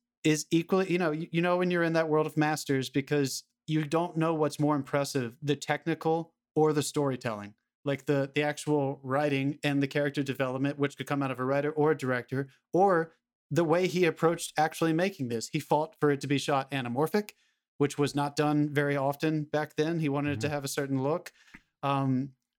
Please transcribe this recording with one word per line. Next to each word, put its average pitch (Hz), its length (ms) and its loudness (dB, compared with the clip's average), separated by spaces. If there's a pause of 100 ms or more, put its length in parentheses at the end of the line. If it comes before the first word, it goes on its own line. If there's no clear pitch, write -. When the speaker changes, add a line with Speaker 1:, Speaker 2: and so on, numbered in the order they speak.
(240)
Speaker 1:
is 156 280 2
equally, 185 400 2
you 170 80 0
know, 170 120 0
you, 160 200 -6
you 165 100 0
know 180 160 2
when 180 140 2
you're 175 120 2
in 165 100 0
that 160 160 2
world 151 180 2
of 147 100 -8
masters 143 520 0
because 139 540 -2 (240)
you 156 160 0
don't 165 340 -2
know 165 160 2
what's 151 260 0
more 151 160 2
impressive, 135 680 -2
the 143 140 0
technical 160 760 -2 (220)
or 156 180 4
the 147 100 2
storytelling. 120 720 -4 (300)
Like, 139 220 -4
the, 139 300 0
the 147 80 2
actual 147 580 -2
writing 139 640 0
and 143 180 2
the 139 60 2
character 147 340 0
development, 135 560 -2
which 139 200 -2
could 131 100 -10
come 143 160 -2
out 135 80 -2
of 123 80 -6
a 127 60 -2
writer 139 260 0
or 151 200 2
a 147 60 0
director, 127 520 -4 (240)
or 170 400 4 (360)
the 160 140 2
way 170 240 2
he 175 180 2
approached 165 500 0
actually 160 380 2
making 165 360 -2
this. 113 200 -4
He 156 100 -2
fought 151 400 -2
for 147 120 4
it 139 100 0
to 135 60 -8
be 139 100 0
shot 135 320 -2
anamorphic, 139 640 -2 (480)
which 143 180 0
was 143 160 0
not 143 220 -4
done 151 340 2
very 143 260 0
often 147 500 -2
back 151 320 -4
then. 160 220 0
He 156 100 0
wanted 143 240 -2
it 110 80 -6
to 143 60 0
Speaker 2:
Mm-hmm. 151 60 -4
Speaker 1:
have 143 100 -4
a 139 40 -6
certain 139 340 -2
look. 147 300 -2 (500)
Um, 135 480 0 (300)